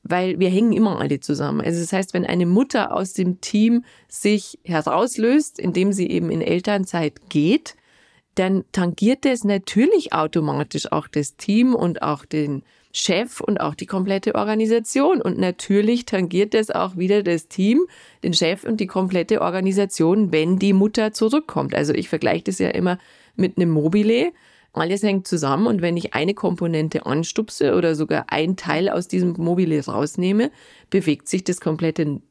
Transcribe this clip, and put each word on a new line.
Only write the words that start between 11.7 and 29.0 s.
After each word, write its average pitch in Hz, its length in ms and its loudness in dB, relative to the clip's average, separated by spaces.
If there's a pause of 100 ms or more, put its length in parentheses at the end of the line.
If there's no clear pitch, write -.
und 175 300 0
auch 147 200 -4
den 143 380 -4 (300)
Chef 208 500 -2
und - 180 -2
auch 151 140 -2
die 190 140 -12
komplette 196 480 -2
Organisation. 220 880 2
Und - 180 -2
natürlich 202 680 0
tangiert 185 480 0
das 220 160 2
auch 185 280 -2
wieder 196 260 2
das 170 240 -2
Team, 240 400 2 (360)
den 175 120 0
Chef 175 280 0
und 220 160 -4
die 202 60 -2
komplette 185 560 0
Organisation, 190 880 2
wenn 160 280 2
die 196 140 4
Mutter 214 400 2
zurückkommt. 226 600 0
Also 147 200 0
ich - 160 -2
vergleiche 165 340 0
das 190 160 -4
ja 185 100 0
immer 180 300 0 (360)
mit 185 220 0
einem 175 140 2
Mobile. 208 600 2 (420)
Alles 175 280 -2
hängt 196 240 0
zusammen 156 400 0
und 220 160 0
wenn 170 160 0
ich 170 160 -6
eine 170 220 -2
Komponente 170 720 -2
anstupse 165 680 -2
oder 170 220 2
sogar 151 320 -2
ein 165 280 -2
Teil 175 340 -2
aus 180 180 -4